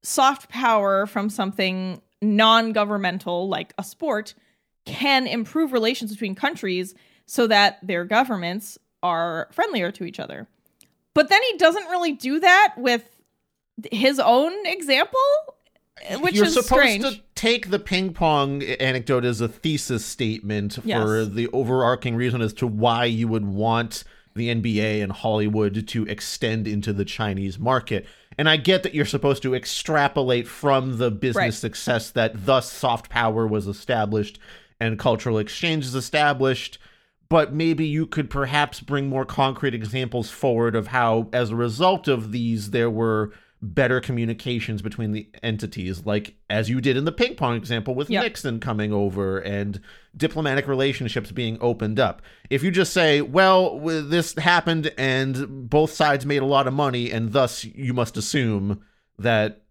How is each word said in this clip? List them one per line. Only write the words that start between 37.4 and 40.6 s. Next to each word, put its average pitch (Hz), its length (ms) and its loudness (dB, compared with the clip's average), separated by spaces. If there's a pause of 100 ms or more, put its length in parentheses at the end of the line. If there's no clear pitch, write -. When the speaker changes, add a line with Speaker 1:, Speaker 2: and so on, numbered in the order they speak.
Speaker 2:
maybe 160 320 0
you 156 200 0
could 156 240 -4
perhaps 139 500 -2
bring 139 300 -2
more 131 160 -2
concrete 135 480 0
examples 120 560 -4
forward 117 460 0